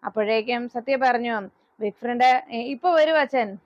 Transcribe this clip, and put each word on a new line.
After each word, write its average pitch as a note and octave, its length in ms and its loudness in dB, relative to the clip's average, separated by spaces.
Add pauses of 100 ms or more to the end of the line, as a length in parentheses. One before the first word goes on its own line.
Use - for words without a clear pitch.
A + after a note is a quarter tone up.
അപ്പോഴേക്കും A3 640 -2
സത്യ B3 280 -4
പറഞ്ഞു, A#3+ 400 0 (440)
"ബിഗ് G#3 200 -6
ഫ്രണ്ട്, A#3+ 300 2 (200)
ഏ, A#3 120 -8
ഇപ്പൊ C4 280 -4
വരും D#4+ 280 4
അച്ഛൻ C4 300 0 (180)